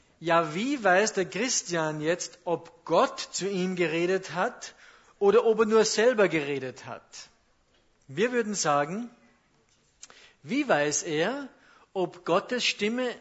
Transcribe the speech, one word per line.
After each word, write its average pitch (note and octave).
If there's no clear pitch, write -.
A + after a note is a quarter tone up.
„Ja, E3
wie A#3+
weiß G3+
der F#3
Christian F3
jetzt, E3+
ob -
Gott G3+
zu -
ihm F#3
geredet F3
hat F#3+
oder G3+
ob A3
er A3
nur A3
selber G#3+
geredet C#3
hat?“ -
Wir G3
würden G#3+
sagen, D#3+
„Wie B3
weiß D3
er, G3
ob -
Gottes G3
Stimme, A#3